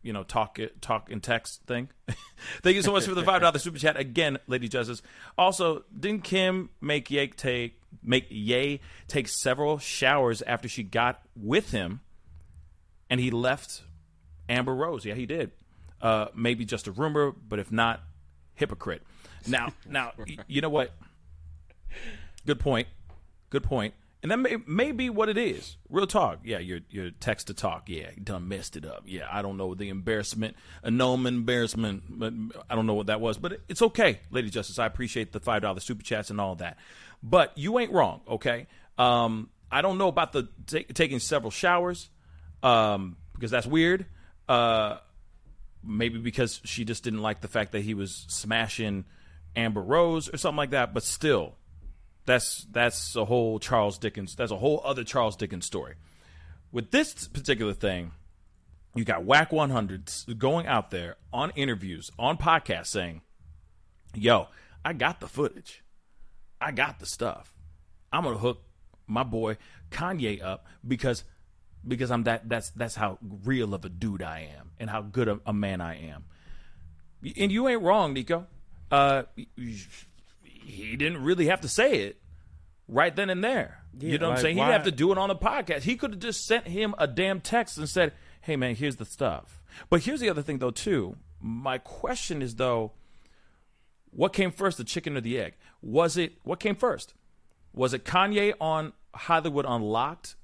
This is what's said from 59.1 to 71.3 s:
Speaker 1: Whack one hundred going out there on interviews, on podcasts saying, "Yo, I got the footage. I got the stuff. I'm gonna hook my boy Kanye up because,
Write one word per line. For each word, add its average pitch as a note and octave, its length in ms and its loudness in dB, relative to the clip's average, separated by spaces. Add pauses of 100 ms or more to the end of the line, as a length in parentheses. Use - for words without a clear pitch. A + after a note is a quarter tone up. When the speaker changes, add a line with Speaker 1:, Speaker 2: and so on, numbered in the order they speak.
Speaker 1:
Whack C#3+ 280 6
one D3+ 180 2
hundred G2+ 420 -2 (260)
going D3+ 280 2
out B2 240 0
there F2 260 -8 (160)
on C3+ 240 -2
interviews, G2 640 -4
on C#3 180 2
podcasts D3+ 520 2
saying, E2+ 340 -4 (920)
"Yo, G#2+ 340 4 (360)
I D#3+ 80 -2
got C3 280 -2
the F#2+ 80 -12
footage. - 540 -6 (800)
I C#3+ 120 -4
got C3 280 -2
the - 60 -12
stuff. - 480 -6 (580)
I'm D3+ 120 2
gonna A#2+ 120 0
hook A#2 260 0 (440)
my A2+ 180 2
boy A2+ 320 0 (340)
Kanye D3 520 -2
up F#2 240 -8 (200)
because, B2 380 0 (640)